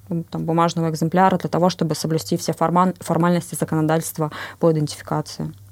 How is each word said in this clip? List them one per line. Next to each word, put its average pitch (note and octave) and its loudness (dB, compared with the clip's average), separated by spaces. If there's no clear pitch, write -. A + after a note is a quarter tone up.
м, E3+ -4
там, D#3+ -6
бумажного E3 2
экземпляра F3+ 2
для D#3+ -6
того, E3+ 2
чтобы E3+ -2
соблюсти D#3+ -2
все E3+ -2
формаль-, F3 2
формальности E3+ 0
законодательства D#3 0
по E3+ 4
идентификации. D#3 -4